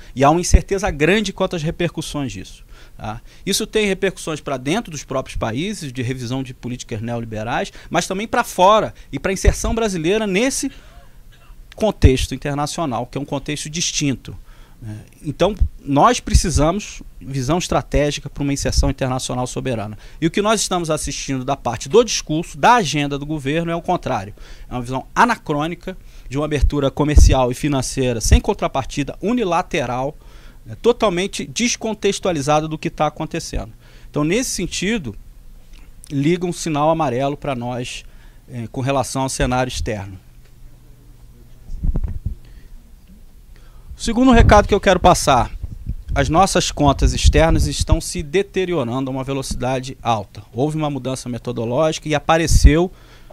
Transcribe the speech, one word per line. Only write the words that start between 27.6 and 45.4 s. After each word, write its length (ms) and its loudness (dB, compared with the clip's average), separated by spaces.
sem 200 6
contrapartida, 840 -4
unilateral, 920 -2
né, 160 -14
totalmente 640 0
descontextualizada 1200 -2
do 80 -6
que 140 -6
tá 160 0
acontecendo. 680 -8
Então, 120 -2
nesse 280 0
sentido, 640 -4
liga 340 0
um 80 -2
sinal 380 0
amarelo 480 0
pra 160 -6
nós, 500 -8
eh, 200 -10
com 120 -8
relação 400 -2
ao 60 -2
cenário 420 0
externo. 480 -6
O 60 -14
segundo 280 4
recado 360 10
que 60 -2
eu 80 4
quero 180 4
passar, 520 4